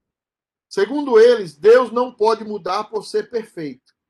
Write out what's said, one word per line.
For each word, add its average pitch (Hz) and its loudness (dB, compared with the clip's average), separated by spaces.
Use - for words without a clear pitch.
Segundo 240 0
eles, 220 2
Deus 226 4
não 247 -4
pode 220 -2
mudar 202 -8
por 208 -10
ser 214 -8
perfeito. 175 -12